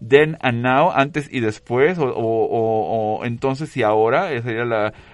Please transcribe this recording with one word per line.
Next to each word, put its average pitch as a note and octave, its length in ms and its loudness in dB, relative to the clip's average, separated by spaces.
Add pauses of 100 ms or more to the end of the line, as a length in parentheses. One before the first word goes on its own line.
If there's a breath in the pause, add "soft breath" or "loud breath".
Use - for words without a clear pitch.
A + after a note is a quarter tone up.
Then D3 360 4
and A#2+ 200 0
Now, C3+ 320 2
antes C#3+ 380 0
y B2 80 -4
después, B2 580 0
o, D#3 60 0
o, B2 100 -2
o, A2 1040 -2
o - 60 -8
entonces C3+ 520 -4
y B2+ 60 0
ahora, A2+ 500 2
eh, A#2 100 -4
sería A#2 220 -4
la, A2 280 0 (220 loud breath)